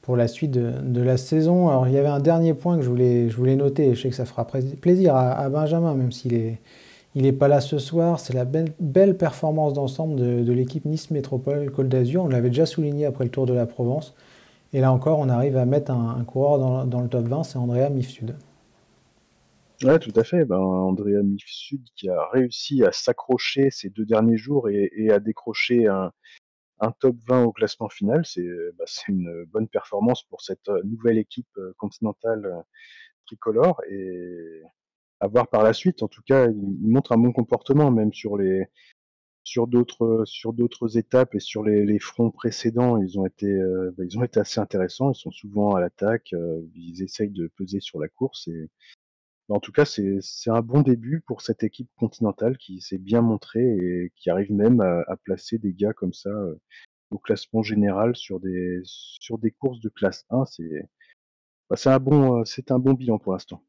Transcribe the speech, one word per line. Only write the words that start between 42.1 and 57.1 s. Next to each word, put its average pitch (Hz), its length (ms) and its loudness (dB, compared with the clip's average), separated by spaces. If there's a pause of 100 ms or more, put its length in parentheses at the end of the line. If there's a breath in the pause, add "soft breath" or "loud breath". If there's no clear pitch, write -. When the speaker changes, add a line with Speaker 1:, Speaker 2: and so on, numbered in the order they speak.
Speaker 2:
précédents, 120 640 0
ils 95 240 -2
ont 95 60 0
été, 101 260 -4
euh, 92 460 -2
bah, 92 120 -6
ils 92 80 -8
ont 120 60 -2
été 117 160 -2
assez 104 220 -2
intéressants. 101 500 -2
Ils - 80 -6
sont 92 120 -14
souvent 104 440 -2
à 90 60 0
l'attaque, 104 500 -2
euh, 85 300 -6 (120)
ils 85 300 -12
essayent 104 280 -6
de 87 260 -8
peser 98 240 -8
sur - 180 -14
la 76 80 -6
course. - 400 -8
Et, 80 220 -12 (800 soft breath)
bah, 104 60 -2
en 104 40 0
tout - 140 -20
cas, 147 100 4
c'est, 98 380 -2
c'est - 300 -6
un 113 100 2
bon 123 220 2
début 131 440 0
pour - 140 -10
cette - 220 -6
équipe 120 260 -8 (100)
continentale 110 580 -2
qui 92 220 -18
s'est - 180 -12
bien 98 220 2
montrée 117 560 0
et 90 400 -4
qui - 140 -6
arrive 98 240 0
même 113 260 4
à, 87 280 2
à 92 100 -8
placer 98 400 -8
des 104 160 -4
gars 101 180 -2
comme 95 220 -6
ça, - 160 -12
euh, 98 280 -8 (540 loud breath)